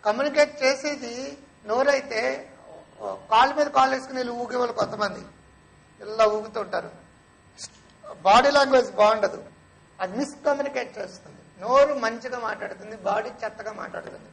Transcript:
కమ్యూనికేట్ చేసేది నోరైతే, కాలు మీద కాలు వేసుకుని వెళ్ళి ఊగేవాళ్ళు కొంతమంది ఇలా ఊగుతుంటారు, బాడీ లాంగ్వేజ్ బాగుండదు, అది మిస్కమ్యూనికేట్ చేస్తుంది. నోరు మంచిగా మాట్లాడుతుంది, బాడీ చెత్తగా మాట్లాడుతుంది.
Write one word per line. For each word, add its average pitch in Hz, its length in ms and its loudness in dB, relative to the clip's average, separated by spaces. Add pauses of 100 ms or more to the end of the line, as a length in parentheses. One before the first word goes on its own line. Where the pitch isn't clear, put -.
కమ్యూనికేట్ 285 580 0
చేసేది 269 760 -4 (280)
నోరైతే, 262 840 0 (520)
కాలు 220 500 2
మీద 294 120 2
కాలు 262 280 4
వేసుకుని 262 240 -8
వెళ్ళి 240 160 -6
ఊగేవాళ్ళు 240 380 -4
కొంతమంది 202 480 -4 (840)
ఇలా 220 220 2
ఊగుతుంటారు, 214 640 -4 (1300)
బాడీ 240 280 8
లాంగ్వేజ్ 269 420 4
బాగుండదు, 208 520 2 (560)
అది 185 160 -4
మిస్కమ్యూనికేట్ 277 840 -4
చేస్తుంది. - 400 -14 (220)
నోరు 277 340 4
మంచిగా 240 440 -4
మాట్లాడుతుంది, 208 580 -8
బాడీ 220 340 -2 (140)
చెత్తగా 214 280 -10
మాట్లాడుతుంది. 180 600 -14